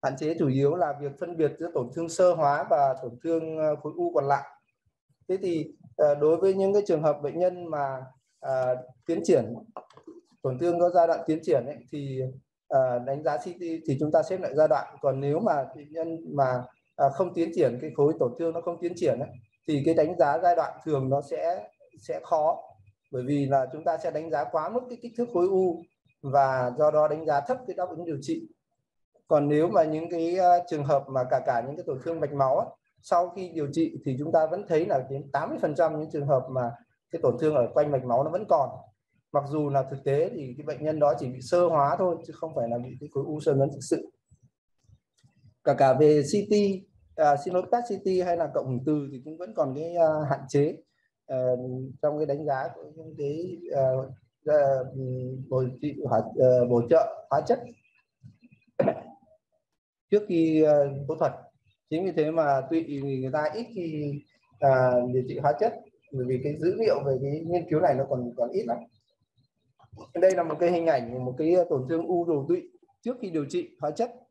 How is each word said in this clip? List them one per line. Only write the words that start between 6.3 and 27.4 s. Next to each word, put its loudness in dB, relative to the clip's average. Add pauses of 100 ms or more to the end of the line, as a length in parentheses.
với 2
những 2
cái 2
trường 0
hợp 2
bệnh -6
nhân -2
mà, -4 (340)
à, -2 (300)
tiến -2
triển, 2 (880)
tổn -4
thương 0
có 6
giai 6
đoạn 2
tiến 0
triển 2
ấy, -10 (140)
thì, -6 (480)
à, 2
đánh -6
giá 0
C -8
T -12
thì -4
chúng 0
ta 4
xếp -4
lại -4
giai 6
đoạn. 0
Còn 0
nếu 0
mà 0 (100)
bệnh -18
nhân -8
mà, 0 (320)
à, 4
không -2
tiến -2
triển, 2
cái -8
khối 4
tổn 0
thương -2
nó -6
không -6
tiến -4
triển 0
ấy, -6 (380)
thì 0
cái 4
đánh 2
giá 4
giai 4
đoạn -2
thường -2
nó 0
sẽ, -6 (300)
sẽ -8
khó, 0 (480)
bởi -6
vì 0
là 2
chúng -12
ta 0
sẽ -4
đánh -6
giá 0
quá -4
mức -4
cái -12
kích -14
thước 0
khối 2
u 0 (400)
và 2
do 4
đó 4
đánh -4
giá 2